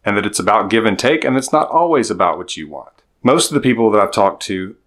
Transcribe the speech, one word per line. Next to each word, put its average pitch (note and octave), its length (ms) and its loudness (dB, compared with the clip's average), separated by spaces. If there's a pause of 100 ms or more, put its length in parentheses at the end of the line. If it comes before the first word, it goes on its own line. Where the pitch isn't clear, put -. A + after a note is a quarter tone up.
and G#2 140 0
that G#2 80 -2
it's G#2 140 -6
about G#2 300 0
give A2 160 2
and G2+ 140 0
take, D3+ 240 0
and C3 140 0
it's C3 160 -4
not D#3 160 0
always D#3+ 420 0
about F2 260 0
what - 200 -12
you D#2 100 -14
want. - 360 -20 (200)
Most D3 260 2
of D3+ 60 -4
the C#3 60 0
people A#2 300 2
that G#2 100 4
I've G2 100 0
talked G2 320 0
to F#2+ 320 -8 (120)